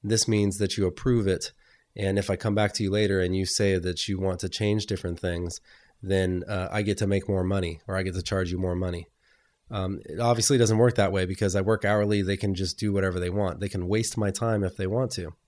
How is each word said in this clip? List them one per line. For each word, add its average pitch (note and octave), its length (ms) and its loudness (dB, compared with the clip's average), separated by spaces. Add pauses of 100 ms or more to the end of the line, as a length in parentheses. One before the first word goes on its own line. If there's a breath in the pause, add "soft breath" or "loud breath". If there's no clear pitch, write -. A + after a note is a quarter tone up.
This A2 260 0
means G2+ 300 2
that G2+ 200 -2
you G2 100 2
approve A2+ 400 0
it. - 240 0 (440 soft breath)
And G2 220 0
if G2 140 -2
I F#2 60 0
come G#2 180 0
back G#2 180 2
to - 100 -2
you G2 60 0
later G2 300 2
and F#2 160 0
you F#2+ 100 0
say G2 320 2
that F2 300 -4
you G2 120 -2
want F#2 200 -2
to F#2+ 100 -6
change G#2+ 380 -2
different F2 320 -4
things, F2 400 -4 (420 soft breath)
then, F#2 460 0
uh, F#2 240 -4
I G#2+ 100 -2
get G2+ 180 0
to G2+ 80 0
make G2 220 0
more F#2+ 140 2
money F#2 440 -2
or F#2+ 80 -4
I F#2+ 60 0
get F#2 140 -4
to F2+ 80 -4
charge F#2 280 -2
you F2+ 60 -4
more F2+ 180 -2
money." F2 340 -4 (600 soft breath)
Um, F#2+ 340 -4
it D#2+ 140 -10
obviously A#2+ 380 4
doesn't A2 220 6
work A#2+ 160 6
that G2 160 4
way G2 140 2
because F#2+ 300 0
I G2+ 60 2
work G#2 240 2
hourly. G#2 360 2
They F#2+ 160 0
can G2 180 0
just F#2 240 -4
do G#2+ 120 0
whatever F#2+ 280 0
they F2+ 100 -2
want. F#2 300 -2
They G2+ 100 -4
can F2+ 180 -4
waste A2 300 0
my G2+ 140 0
time A2 320 0
if F#2 120 -2
they F#2+ 120 -4
want A#2 240 -2
to. D#2+ 220 -8 (140)